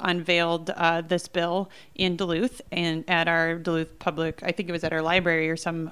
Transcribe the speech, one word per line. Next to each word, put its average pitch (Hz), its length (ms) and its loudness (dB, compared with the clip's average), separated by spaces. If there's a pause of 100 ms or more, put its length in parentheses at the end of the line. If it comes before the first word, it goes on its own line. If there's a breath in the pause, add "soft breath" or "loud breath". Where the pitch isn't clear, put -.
unveiled, 170 640 2
uh, 165 320 0
this 170 260 -2
bill 175 440 -2 (240 loud breath)
in 180 200 2
Duluth 175 460 -2 (100)
and 165 360 0
at 170 200 2
our 165 280 2
Duluth 165 420 -2
public, 160 460 -4
I 185 80 0
think 175 180 -6
it - 20 -6
was 170 120 -4
at 165 100 2
our 160 80 2
library 165 480 2
or 165 80 -2
some 165 340 -4